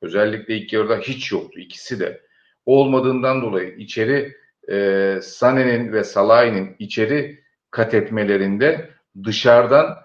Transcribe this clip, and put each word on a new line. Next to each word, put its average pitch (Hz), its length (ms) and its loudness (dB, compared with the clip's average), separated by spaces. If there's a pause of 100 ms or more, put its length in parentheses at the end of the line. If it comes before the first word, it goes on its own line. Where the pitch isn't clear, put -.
Özellikle 107 540 -4
ilk 104 160 -10
yarıda 107 240 0
hiç - 360 -8
yoktu 90 280 -8
ikisi 95 400 -14
de. - 200 -6 (460)
Olmadığından 131 760 2
dolayı 92 340 -6
içeri, 123 560 -4 (360)
e, 98 60 -6 (480)
Sané'nin 123 680 0
ve 107 120 0
Salah'ın 107 760 2
içeri 117 640 -4 (300)
kat 117 240 -2
etmelerinde 104 960 0 (340)
dışarıdan 120 800 4